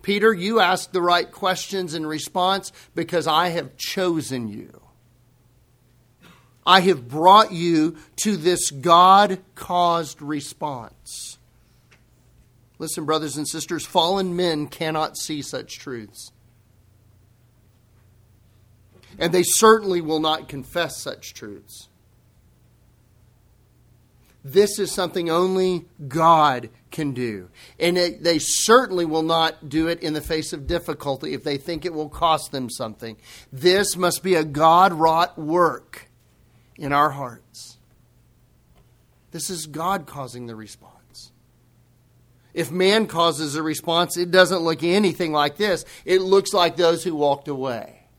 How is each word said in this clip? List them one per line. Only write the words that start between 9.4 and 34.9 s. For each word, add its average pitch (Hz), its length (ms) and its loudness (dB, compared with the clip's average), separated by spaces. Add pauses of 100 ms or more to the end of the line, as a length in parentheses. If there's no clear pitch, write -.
response. 143 1160 -10 (1400)
Listen, 160 240 -8
brothers 151 320 -2
and 147 100 -4
sisters, 160 400 -6
fallen 185 480 0
men 160 340 -2
cannot 156 500 -6
see 151 240 -8
such - 360 -12
truths. 117 540 -16 (3000)
And 165 140 -2
they 180 100 2
certainly 214 560 4
will 156 220 -2
not 156 260 -2
confess 147 540 -8
such - 320 -14
truths. - 560 -18 (2500)
This 202 380 2
is 185 100 -2
something 175 400 -4
only 185 560 0 (220)
God 151 640 4 (220)
can 151 200 -4
do. 113 380 -6 (280)
And 175 200 2
it, 175 260 -2
they 170 160 2
certainly 202 640 2
will 160 180 0
not 160 460 0
do 160 200 0
it 170 120 -2
in 156 140 -4
the 151 80 -4
face 156 320 -4
of 139 120 -12
difficulty 151 680 -6
if - 100 -8
they 147 140 -4
think 165 260 -8
it 175 100 -6
will 151 140 -6
cost 156 460 -2
them 127 160 -6
something. 113 480 -10 (340)
This 180 460 2
must 175 260 0
be 185 120 2
a 156 100 2
God-wrought 160 920 4